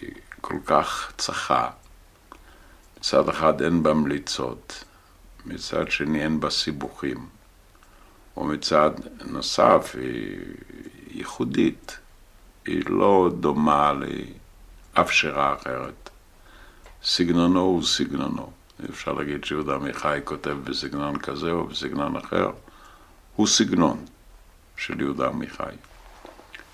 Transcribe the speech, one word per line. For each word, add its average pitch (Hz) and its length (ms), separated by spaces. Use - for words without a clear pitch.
כל - 260
כך - 500
צחה. - 540
מצד 73 300
אחד 76 340
אין 82 200
בה 78 120
מליצות, 71 920
מצד - 440
שני 76 320
אין 78 180
בה 76 100
סיבוכים, 69 760
ומצד 76 540
נוסף - 720
היא 57 400
ייחודית, - 880
היא 82 200
לא 95 440
דומה 73 520
לאף - 1160
שירה 71 440
אחרת. 64 560
סגנונו 87 580
הוא 90 220
סגנונו. - 680
אפשר - 220
להגיד 71 320
שיהודה 73 300
עמיחי 71 500
כותב 73 400
בסגנון 71 540
כזה 73 320
או 85 160
בסגנון 71 500
אחר. 50 340
הוא 107 100
סגנון - 580
של - 240
יהודה 69 280
עמיחי. 67 460